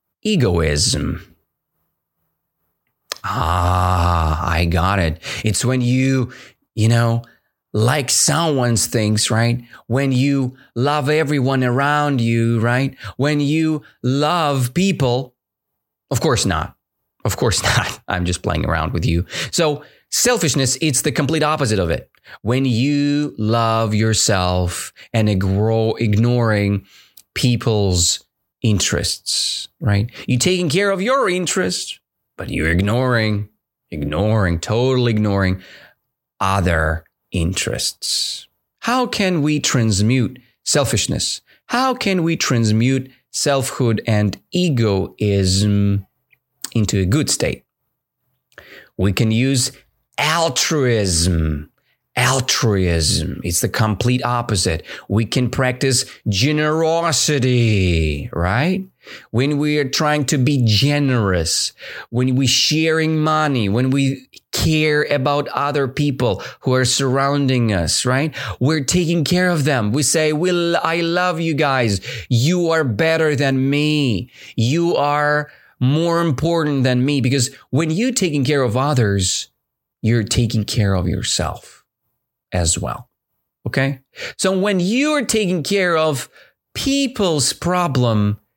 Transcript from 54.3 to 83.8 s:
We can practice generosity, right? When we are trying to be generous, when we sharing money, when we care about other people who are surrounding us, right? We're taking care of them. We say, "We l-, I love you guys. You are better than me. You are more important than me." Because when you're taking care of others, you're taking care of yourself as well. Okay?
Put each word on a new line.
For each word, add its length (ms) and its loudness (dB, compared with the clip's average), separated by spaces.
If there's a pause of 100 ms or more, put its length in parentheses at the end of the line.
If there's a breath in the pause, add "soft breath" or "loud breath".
We 160 0
can 240 -2
practice 560 -2 (240 loud breath)
generosity, 2000 0
right? 520 0 (460 loud breath)
When 280 0
we 200 0
are 100 -2
trying 380 0
to 100 0
be 280 2
generous, 1080 2 (380 loud breath)
when 240 0
we 140 2
sharing 720 0
money, 480 2
when 220 2
we 360 0 (240)
care 540 0
about 440 0
other 380 -2
people 560 -2 (180 loud breath)
who 140 0
are 100 2
surrounding 880 0
us, 320 0
right? 300 0 (240 loud breath)
We're 260 0
taking 400 0
care 240 2
of 160 0
them. 280 2
We 100 0
say, 300 0
"We 180 -2
l-, 320 0
I 180 -2
love 400 0
you 140 -2
guys. 460 0 (280 loud breath)
You 420 2
are 140 2
better 520 0
than 340 0
me. 600 0 (260 loud breath)
You 400 0
are 540 0 (280 loud breath)
more 420 0
important 640 0
than 220 2
me." 160 0
Because 340 0 (160 loud breath)
when 200 0
you're 220 0
taking 320 -2
care 180 0
of 140 0
others, 720 0 (540)
you're 220 2
taking 400 0
care 300 0
of 120 0
yourself 800 -4 (680)
as 260 0
well. 320 -8 (560)
Okay? 340 -2 (380 loud breath)